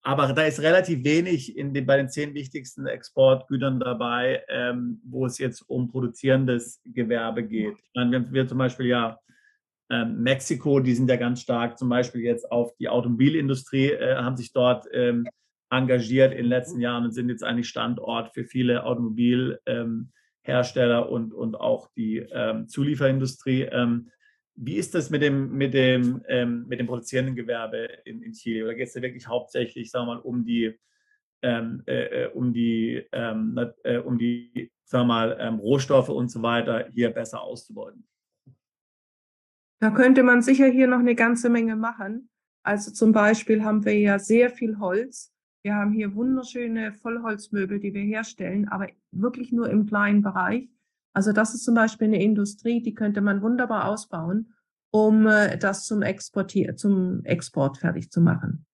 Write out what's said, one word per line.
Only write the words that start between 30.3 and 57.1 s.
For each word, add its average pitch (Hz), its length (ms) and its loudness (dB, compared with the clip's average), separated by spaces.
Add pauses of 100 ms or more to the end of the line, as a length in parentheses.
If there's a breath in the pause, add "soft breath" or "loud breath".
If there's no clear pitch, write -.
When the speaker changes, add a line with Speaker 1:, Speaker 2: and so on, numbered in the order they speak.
Speaker 1:
die, 113 280 0 (680)
ähm, 117 420 -4
äh, 123 380 -4
äh, - 80 -6
um 123 220 -2
die, 117 580 -2
ähm, 113 420 -4
nat-, 120 300 -6
äh, 120 160 0
um 120 180 -4
die, 120 540 -4 (120)
sagen 123 200 0
wir 120 100 2
mal, 113 260 0
ähm, 113 200 -4
Rohstoffe 131 500 2
und 123 220 -2
so 113 100 -8
weiter 117 500 0
hier 120 200 0
besser 113 300 -8
auszubeuten? 107 640 -16 (1700)
Speaker 2:
Da 220 120 4
könnte 254 320 8
man 240 180 8
sicher 269 240 6
hier 254 220 6
noch 247 120 2
eine 240 140 4
ganze 233 360 2
Menge 226 260 2
machen. 226 540 -8 (340)
Also 202 280 -4
zum 220 200 4
Beispiel 214 520 4
haben 214 220 0
wir 208 140 2
ja 202 180 4
sehr 233 320 4
viel 220 300 -6
Holz. 208 520 -6 (320)
Wir 208 120 -2
haben 208 160 0
hier 208 240 -2
wunderschöne 240 760 -4
Vollholzmöbel, 208 840 -6
die 202 140 -6
wir 196 80 -6
herstellen, 208 680 -4
aber 190 180 -6 (240)
wirklich 240 400 -4
nur 233 180 -2
im 208 160 2
kleinen 208 380 2
Bereich. 196 440 -2 (500)
Also 202 160 2
das 226 220 2
ist - 80 -8
zum 240 100 2
Beispiel 220 360 2
eine 196 120 2
Industrie, 208 580 0
die 220 140 -4
könnte 208 280 -2
man 202 200 2
wunderbar 233 480 0
ausbauen, 196 640 -4 (380 soft breath)
um, 214 340 6
äh, 208 320 4
das 202 280 -2
zum 208 180 -2
Exportier-, 196 720 -2
zum 185 500 0